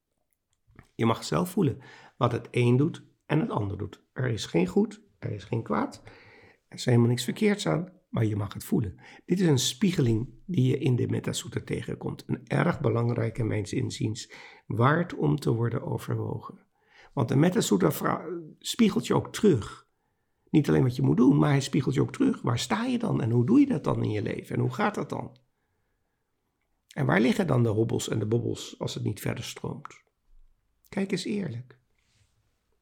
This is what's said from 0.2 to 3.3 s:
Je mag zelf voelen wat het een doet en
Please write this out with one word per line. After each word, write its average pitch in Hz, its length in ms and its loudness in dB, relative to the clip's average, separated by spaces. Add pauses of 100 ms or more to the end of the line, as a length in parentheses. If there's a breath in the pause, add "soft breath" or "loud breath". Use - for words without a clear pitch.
Je 117 100 0
mag 113 180 2
zelf 175 260 -2
voelen 147 320 0 (360 loud breath)
wat 123 140 2
het 113 200 -6
een 120 260 4
doet 160 260 0 (220)
en 156 140 2